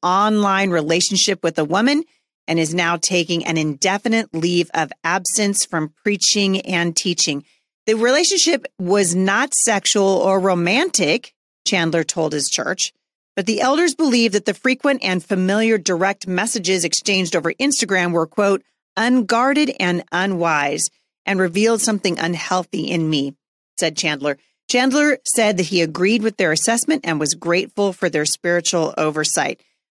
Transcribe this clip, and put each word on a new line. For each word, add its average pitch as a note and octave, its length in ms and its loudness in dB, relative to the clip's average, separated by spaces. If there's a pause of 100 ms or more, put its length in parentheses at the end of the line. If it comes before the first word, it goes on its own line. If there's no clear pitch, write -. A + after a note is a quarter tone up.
online G3 680 2
relationship D#3+ 760 0
with D#3+ 160 -2
a D#3 60 2
woman A#3+ 400 0 (420)
and E3 140 0
is D#3+ 140 -2
now F3 240 0
taking E3+ 480 0
an D#3+ 100 -2
indefinite G3 800 0
leave E3+ 400 0
of D#3 180 -2 (100)
absence G3 640 0
from D#3 300 -4 (100)
preaching G3 560 0
and E3+ 340 -2
teaching. D#3+ 480 -2 (440)
The A3 100 2
relationship D#4 680 2 (120)
was F3+ 380 2
not G3+ 380 0
sexual G3+ 500 0
or F#3+ 340 2
romantic, F#3 960 0 (340)
Chandler E3 380 0
told D#3 300 -2
his C#3+ 140 -4
church, - 440 -4 (420)
but F#3 120 -4
the D4+ 160 0
elders D4+ 320 2
believe A#3+ 380 2
that G#3 120 0
the G3 100 0
frequent C4 480 0
and F#3 220 -2
familiar G#3 540 0
direct F#3 500 -2
messages F#3 560 -2
exchanged F#3+ 500 -2
over D#3+ 200 -2
Instagram G3 580 0
were, D#3+ 140 0
quote, G3+ 360 0 (340)
"unguarded B3 840 2
and F3+ 320 -2
unwise E3+ 800 -2 (340)
and F#3+ 160 -2
revealed G#3 400 2
something G3 380 -2
unhealthy E3+ 640 -4
in D#3+ 280 -2
me," C#3 240 -2 (440)
said D#3+ 180 -2
Chandler. D3 400 -2 (340)
Chandler C4+ 540 2
said G#3 320 2
that F3+ 100 -2
he E3+ 140 0
agreed F3+ 420 0
with G#3+ 140 -2
their E3 160 0
assessment A#3 520 0
and D#3+ 140 -2
was D3+ 160 -2
grateful F#3+ 580 -2
for F#3 160 -4
their D3+ 180 -2
spiritual E3+ 720 -2
oversight. D#3 640 -2 (360)